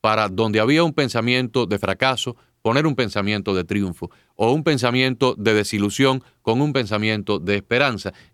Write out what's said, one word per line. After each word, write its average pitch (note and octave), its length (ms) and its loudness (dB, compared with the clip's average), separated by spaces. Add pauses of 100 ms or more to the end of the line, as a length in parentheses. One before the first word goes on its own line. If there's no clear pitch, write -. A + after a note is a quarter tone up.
para G#2+ 260 2
donde G#2+ 320 0
había C#3+ 240 2
un D#3+ 80 0
pensamiento B2 760 0
de G2 140 -2
fracaso, A#2+ 560 -2 (260)
poner C3 240 2
un D3 100 0
pensamiento G#2 580 -2
de F#2 100 0
triunfo, F#2 480 -4 (240)
o A2+ 160 2
un D#3 120 0
pensamiento B2+ 760 2
de G#2+ 160 2
desilusión G#2+ 720 0 (180)
con A#2 200 0
un D3 120 0
pensamiento G#2+ 680 -2
de G2+ 160 -2
esperanza. A#2 560 -2 (220)